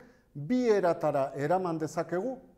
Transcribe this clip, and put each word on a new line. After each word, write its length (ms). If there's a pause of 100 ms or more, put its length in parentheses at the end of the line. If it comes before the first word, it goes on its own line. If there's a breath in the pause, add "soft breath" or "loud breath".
(320 loud breath)
bi 380
eratara 640
eraman 440
dezakegu 580 (220)